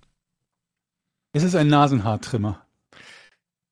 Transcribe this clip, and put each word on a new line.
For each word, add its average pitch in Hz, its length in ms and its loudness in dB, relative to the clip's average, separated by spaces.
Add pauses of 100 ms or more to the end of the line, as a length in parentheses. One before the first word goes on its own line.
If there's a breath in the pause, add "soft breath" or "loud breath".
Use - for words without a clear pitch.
(1300)
Ist 151 120 -2
es 180 100 0
ein 151 140 2
Nasenhaartrimmer? 113 1000 0 (1040 loud breath)